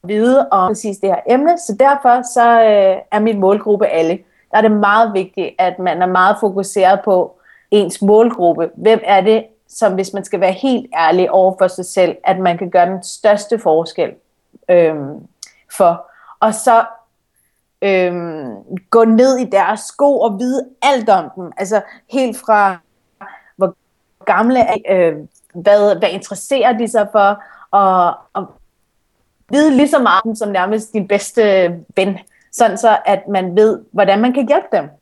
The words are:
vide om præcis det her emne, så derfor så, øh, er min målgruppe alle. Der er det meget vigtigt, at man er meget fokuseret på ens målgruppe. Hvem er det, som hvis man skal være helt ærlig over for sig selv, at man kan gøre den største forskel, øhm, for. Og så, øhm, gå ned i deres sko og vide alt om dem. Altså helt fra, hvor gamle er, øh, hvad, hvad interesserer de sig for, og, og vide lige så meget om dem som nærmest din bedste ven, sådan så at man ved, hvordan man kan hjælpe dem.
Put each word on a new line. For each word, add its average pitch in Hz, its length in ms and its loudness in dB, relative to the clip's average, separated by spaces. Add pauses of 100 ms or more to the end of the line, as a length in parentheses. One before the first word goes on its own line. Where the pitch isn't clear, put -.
vide 240 480 0
om 190 200 2
præcis 208 280 -8
det 196 120 -2
her 175 100 -2 (140)
emne, 320 240 2
så 226 200 -8
derfor 262 440 2 (120)
så, 233 280 4
øh, 202 340 4 (160)
er 214 80 0
min 214 200 0
målgruppe 208 460 0
alle. 165 320 -2 (320)
Der - 80 -2
er - 20 4
det 220 120 4
meget 208 420 2
vigtigt, 185 440 -6
at 180 200 -2
man 180 240 -2
er 180 40 0
meget 185 340 2
fokuseret 190 640 0
på 185 320 -2 (340)
ens 202 320 0
målgruppe. 202 760 2
Hvem 220 280 2
er 190 160 2
det, 220 240 0 (240)
som 196 260 -2
hvis 190 180 -6
man 196 120 -8
skal 196 160 -6
være 190 120 0
helt 247 340 -4 (100)
ærlig 170 340 0
over 185 280 2
for 185 100 2
sig 180 180 -8
selv, 180 380 -2
at 185 140 0
man 175 200 -2
kan 180 120 -8
gøre 175 160 2
den 185 160 -8
største 208 560 -2
forskel, 165 560 -2 (540)
øhm, 156 580 0 (500)
for. 170 300 0 (340)
Og 220 140 0
så, 226 300 2 (1000)
øhm, 175 720 -4 (360)
gå 226 140 4
ned 226 340 4
i 254 60 -4
deres 190 360 -2
sko 285 400 -2
og 208 180 -2
vide 254 300 -6 (140)
alt 254 260 0
om 180 280 0
dem. 180 200 -14
Altså 196 240 -2 (300)
helt 262 280 -4
fra, 202 380 0 (800)
hvor 185 180 -2 (500)
gamle 226 360 0
er, 233 160 0 (140)
øh, 175 260 2 (380)
hvad, 202 440 2
hvad 226 120 -2
interesserer 214 680 -4
de 233 100 -4
sig 208 240 -2
for, 202 300 0 (280)
og, 185 440 2 (180)
og 196 140 -8 (1040)
vide 285 260 2
lige 285 120 4
så 294 100 0
meget 196 260 2
om 220 40 -6
dem 226 60 -6
som 220 140 -6
nærmest 202 440 -4
din 202 160 -4
bedste 202 680 0 (220)
ven, 190 220 -2 (340)
sådan 220 260 0
så 220 260 2
at 196 240 -2
man 185 280 -4
ved, 214 240 2 (120)
hvordan 196 280 2
man 247 120 0
kan 254 160 -2
hjælpe 330 240 0
dem. 151 160 -4 (140)